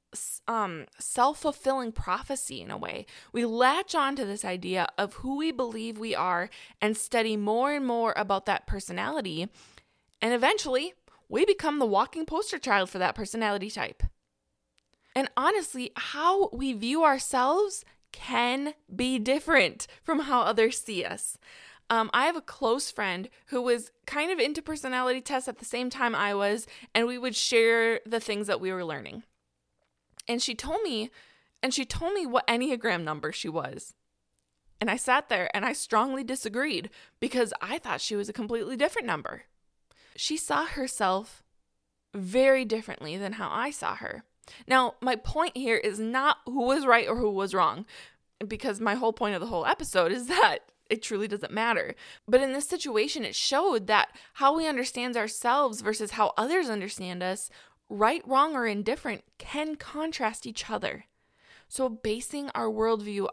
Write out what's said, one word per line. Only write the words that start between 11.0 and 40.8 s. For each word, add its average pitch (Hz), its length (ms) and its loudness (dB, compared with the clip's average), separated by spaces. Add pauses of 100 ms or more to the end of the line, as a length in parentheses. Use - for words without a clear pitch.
we 277 180 2
become 311 320 2
the 262 80 4
walking 240 400 0
poster 359 320 -4
child 202 320 2
for 196 80 -8
that 180 160 2
personality 208 560 -2
type. - 320 -6 (1120)
And 269 220 0
honestly, 277 600 0
how 359 560 2
we 262 220 -2
view 247 300 0
ourselves 285 800 2 (280)
can 254 600 -2 (220)
be 247 240 0
different 269 680 4 (160)
from 320 180 0
how 277 200 2
others 220 400 4
see 190 240 -4
us. - 320 -6 (540)
Um, 226 240 2
I 254 100 4
have 339 120 2
a 311 40 -6
close 262 500 0
friend 190 380 -4 (200)
who 254 120 -2
was 240 300 0 (160)
kind 302 240 -2
of 370 80 -2
into 294 240 0
personality 254 580 -2
tests 254 280 -4
at 247 100 -8
the - 80 -14
same 247 240 -4
time 240 240 -2
I 202 200 0
was, 202 320 0 (280)
and 226 120 4
we 247 120 -2
would 247 180 -2
share 226 680 4
the 226 140 -2
things 208 260 -4
that 196 140 0
we 185 120 -2
were 185 140 -4
learning. 143 360 -10 (1040)
And 240 160 -2
she 254 120 -4
told 311 280 -4
me, 247 280 -2 (520)
and 262 120 0
she 277 100 0
told 339 300 -4
me 392 100 -2
what 254 220 0
Enneagram 233 580 0
number 151 280 -6
she - 180 -8
was. 143 420 -8 (880)
And 214 100 0
I 202 60 2
sat 262 320 2
there - 260 0
and 202 120 0
I 262 80 0
strongly 262 500 0
disagreed 226 640 -2 (320)
because 240 400 2
I 214 160 -4
thought 214 240 -4
she - 160 -4
was 202 140 -4
a - 20 -8
completely 233 460 -4
different 285 280 2
number. 165 360 -4 (760)
She - 220 -4
saw 294 260 0
herself 220 800 -2 (720)